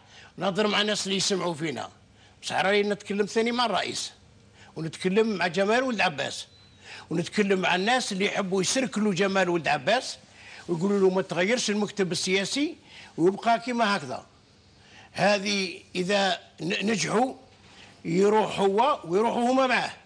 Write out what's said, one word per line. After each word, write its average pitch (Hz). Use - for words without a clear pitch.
نهضر 175
مع 202
الناس 208
اللي 196
يسمعوا 175
فينا، 135
بصح 110
راني 196
نتكلم 208
ثاني 226
مع 240
الرئيس، -
ونتكلم 185
مع 170
جمال 196
ولد 240
عباس، 139
ونتكلم 190
مع 170
الناس 226
اللي 196
يحبوا 190
يسركلوا 214
جمال 190
ولد 175
عباس 151
ويقولوا 190
له 190
ما 185
تغيرش 185
المكتب 202
السياسي 196
ويبقى 196
كيما 233
هكذا. 123
هذه 196
إذا 190
ن-، 196
نجحوا 220
يروح 196
هو 208
ويروحوا 220
هما 262
معاه 214